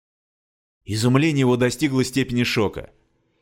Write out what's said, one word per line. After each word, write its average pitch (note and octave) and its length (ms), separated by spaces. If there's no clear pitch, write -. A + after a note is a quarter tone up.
Изумление C3 560
его B2+ 140
достигло B2+ 480
степени B2 400
шока. - 480